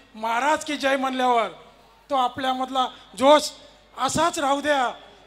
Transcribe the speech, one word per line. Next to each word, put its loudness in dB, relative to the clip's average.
महाराज -2
की -6
जय 0
म्हणल्यावर 0
तो -2
आपल्यामधला -2
जोश 4
असाच 0
राहू 0
द्या. 0